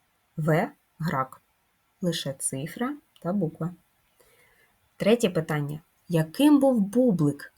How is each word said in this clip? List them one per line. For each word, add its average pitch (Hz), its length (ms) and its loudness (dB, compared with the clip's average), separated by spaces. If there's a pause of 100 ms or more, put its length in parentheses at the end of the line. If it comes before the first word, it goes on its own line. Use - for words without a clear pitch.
(360)
В. 165 340 0 (280)
Грак. 151 440 -6 (580)
Лише 165 320 -4
цифра 165 640 -8 (260)
та 170 100 -4
буква. 175 420 -4 (1200)
Третє 208 340 2
питання. 151 500 -4 (280)
Яким 175 520 4
був 254 200 4
бублик, 190 760 0